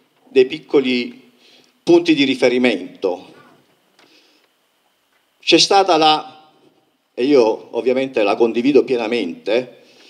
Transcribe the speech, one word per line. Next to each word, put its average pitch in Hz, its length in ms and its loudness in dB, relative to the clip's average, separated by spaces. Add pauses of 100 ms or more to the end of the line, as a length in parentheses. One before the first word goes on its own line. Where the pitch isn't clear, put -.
(240)
dei 131 220 2
piccoli 131 840 -4 (520)
punti 170 320 2
di 139 80 0
riferimento. 120 1080 -2 (2000)
C'è - 200 2
stata 190 380 2
la, 156 540 -2 (640)
e 123 100 -4
io 120 520 0
ovviamente 123 480 -2
la 101 100 0
condivido 117 480 0
pienamente, 117 1000 -6 (240)